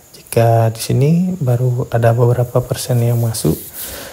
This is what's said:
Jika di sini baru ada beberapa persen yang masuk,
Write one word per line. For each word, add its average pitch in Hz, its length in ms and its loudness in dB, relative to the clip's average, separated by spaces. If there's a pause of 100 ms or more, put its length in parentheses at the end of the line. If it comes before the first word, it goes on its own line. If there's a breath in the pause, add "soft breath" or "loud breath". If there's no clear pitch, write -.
(140)
Jika 113 560 2
di 110 80 -6
sini 131 320 0 (320)
baru 123 480 0
ada 117 240 2
beberapa 120 480 2
persen 123 400 -2
yang 117 160 0
masuk, 117 400 -2 (560 loud breath)